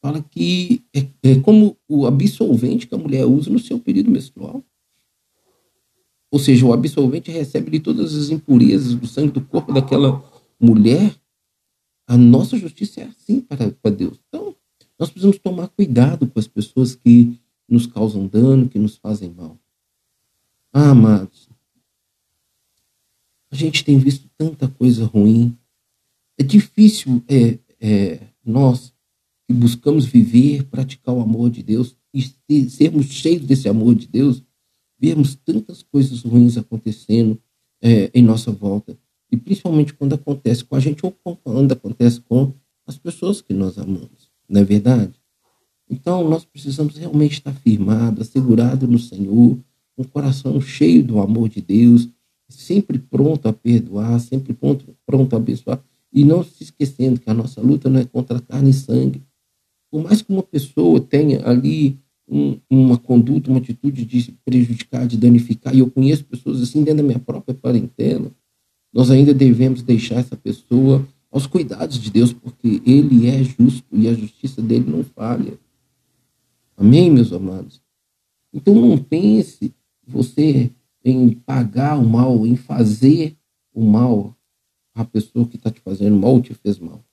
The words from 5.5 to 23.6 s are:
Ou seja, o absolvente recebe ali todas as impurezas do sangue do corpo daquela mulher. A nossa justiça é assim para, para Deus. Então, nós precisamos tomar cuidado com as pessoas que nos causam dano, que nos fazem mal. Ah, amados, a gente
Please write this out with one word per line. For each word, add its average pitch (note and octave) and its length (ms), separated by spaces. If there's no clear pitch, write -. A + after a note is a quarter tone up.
Ou C#3+ 80
seja, C3 260
o A#2+ 80
absolvente D3 580
recebe D#3+ 380
ali D#3 120
todas D#3 340
as D3 160
impurezas C#3 640
do A#2+ 120
sangue C#3+ 260
do C3+ 80
corpo D3+ 320
daquela C3+ 500
mulher. A#2 540
A B2 100
nossa B2 400
justiça G3+ 440
é - 40
assim - 360
para, A#2+ 300
para - 200
Deus. F#2 380
Então, G4+ 260
nós D#3+ 120
precisamos G3 280
tomar F3+ 300
cuidado C#3 580
com - 120
as G#2+ 80
pessoas B2+ 480
que A#2+ 440
nos A#2 180
causam G#2 400
dano, B2 420
que A2 100
nos G#2 180
fazem G2+ 340
mal. E2+ 280
Ah, C#3+ 180
amados, G#2+ 580
a C3+ 60
gente D#3 260